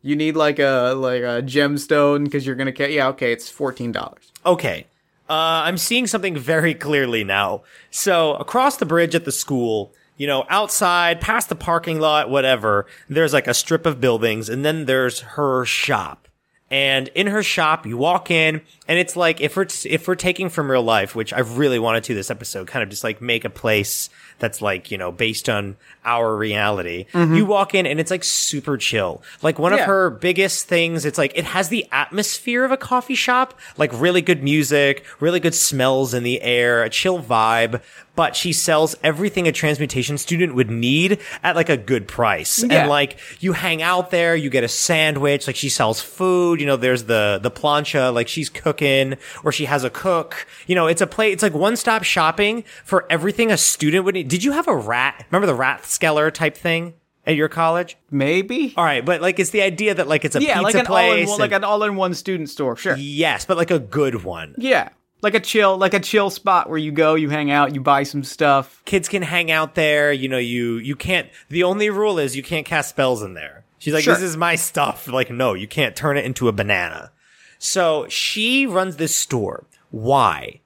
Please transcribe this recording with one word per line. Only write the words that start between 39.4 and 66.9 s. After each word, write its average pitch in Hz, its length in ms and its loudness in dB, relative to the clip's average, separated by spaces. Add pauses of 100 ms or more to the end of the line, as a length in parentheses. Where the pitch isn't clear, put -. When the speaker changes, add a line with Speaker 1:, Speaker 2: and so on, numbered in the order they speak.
Speaker 2:
a 156 40 2
transmutation 143 640 -2
student 170 380 -2
would 123 140 2
need 143 500 0 (240)
at, 170 120 0
like, 170 140 0
a 147 80 2
good 110 300 -2
price. 101 560 0
Speaker 1:
Yeah. 160 180 4
Speaker 2:
And, 147 80 2
like, 143 280 0 (220)
you 180 140 0
hang 165 280 -2
out 180 300 0
there, 170 240 2
you 147 140 -2
get 127 160 2
a 113 40 -4
sandwich, 147 800 0
like, 135 80 -4
she 139 140 -4
sells 113 320 0
food, 180 580 0
you 143 80 -2
know, 139 80 4
there's 123 300 0
the, 104 360 2
the 117 100 -2
plancha, 147 600 0
like, 120 140 0
she's 151 220 -6
cooking, 135 680 0 (280)
or 151 100 0
she 151 120 -4
has 135 200 0
a 123 40 -2
cook. - 560 -4 (220)
You 180 80 2
know, 165 120 4
it's 165 140 2
a 185 60 2
play, 214 240 0
it's, 190 120 -2
like, 190 100 2
one-stop 214 500 0
shopping 208 600 0 (200)
for 185 260 0
everything 202 420 2
a 175 60 4
student 160 480 2
would 190 100 0
need. 175 140 -4
Did 175 140 0
you 277 100 2
have 330 140 0
a 247 80 2
rat? 123 540 0
Remember 196 160 2
the 131 160 2
Rathskeller 151 720 0
type - 240 -2
thing 165 360 -2 (340)
at - 80 2
your 151 140 2
college? 165 460 0 (140)
Speaker 1:
Maybe. 190 680 0
Speaker 2:
All 175 80 2
right, 135 200 0
but, 165 160 0
like, 185 180 0
it's 175 120 2
the 208 100 2
idea 196 320 0
that, 160 140 0
like, 151 180 0
it's 143 120 -2
a 262 40 2
Speaker 1:
Yeah, 285 120 2
Speaker 2:
pizza 180 100 0
Speaker 1:
like 214 120 2
an 247 100 4
Speaker 2:
place 180 260 4
Speaker 1:
all-in-one, 175 220 2
Speaker 2:
and 208 80 -2
Speaker 1:
like 208 100 2
an 196 140 0
all-in-one 202 480 0
student 165 360 -6
store, 127 280 -4
sure. 185 200 -2
Speaker 2:
Yes, 143 480 -2
but, 185 120 0
like, 170 140 0
a 165 80 2
good 117 440 -2
one. 82 340 -10
Speaker 1:
Yeah. 240 320 0 (320)
Like 208 140 2
a 220 40 4
chill, 196 380 2
like 190 180 2
a 196 40 4
chill 202 300 2
spot 190 400 0
where 160 80 -4
you 151 140 -4